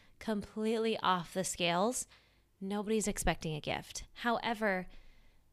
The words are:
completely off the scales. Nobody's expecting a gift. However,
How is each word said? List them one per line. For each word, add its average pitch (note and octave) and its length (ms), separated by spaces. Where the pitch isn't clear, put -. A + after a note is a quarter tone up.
completely A3 800
off F3+ 340
the F#3 100
scales. F3+ 640
Nobody's G#3 500
expecting E3 460
a D3+ 60
gift. - 440
However, G#3+ 720